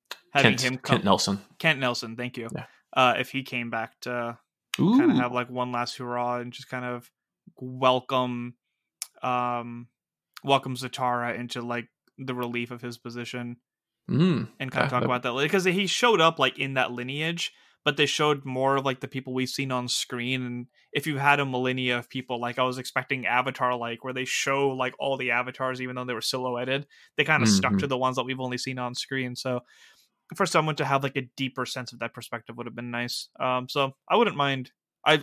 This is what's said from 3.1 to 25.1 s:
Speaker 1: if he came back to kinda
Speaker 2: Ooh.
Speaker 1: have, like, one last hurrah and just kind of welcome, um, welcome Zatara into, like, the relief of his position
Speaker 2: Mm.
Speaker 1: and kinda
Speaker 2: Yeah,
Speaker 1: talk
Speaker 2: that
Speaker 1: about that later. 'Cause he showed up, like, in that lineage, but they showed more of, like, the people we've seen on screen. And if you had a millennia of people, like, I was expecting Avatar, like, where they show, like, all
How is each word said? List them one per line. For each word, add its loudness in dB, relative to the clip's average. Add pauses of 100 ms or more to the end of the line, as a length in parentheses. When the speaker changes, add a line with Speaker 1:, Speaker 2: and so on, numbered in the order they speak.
Speaker 1:
if -2
he -4
came -8
back -6
to -4 (380)
kinda 6
Speaker 2:
Ooh. 6
Speaker 1:
have, 2
like, 0
one -4
last -4
hurrah -2
and -10
just -18
kind -8
of -8 (600)
welcome, 2 (680)
um, -2 (540)
welcome 2
Zatara -2
into, -6
like, -4 (300)
the -6
relief -4
of -10
his -10
position -10 (520)
Speaker 2:
Mm. 2 (100)
Speaker 1:
and -8
kinda 2
Speaker 2:
Yeah, -2
Speaker 1:
talk 0
Speaker 2:
that 2
Speaker 1:
about 0
that -2
later. 0
'Cause 2
he 2
showed 4
up, 6
like, 2
in -4
that 2
lineage, -6 (320)
but 2
they 4
showed 2
more 2
of, 0
like, -2
the -8
people -8
we've 0
seen -6
on -2
screen. -4
And -6 (260)
if -4
you -2
had 6
a 0
millennia 0
of -8
people, -6
like, -4
I 2
was 0
expecting -4
Avatar, 2
like, -6
where -6
they -4
show, 0
like, -2
all 0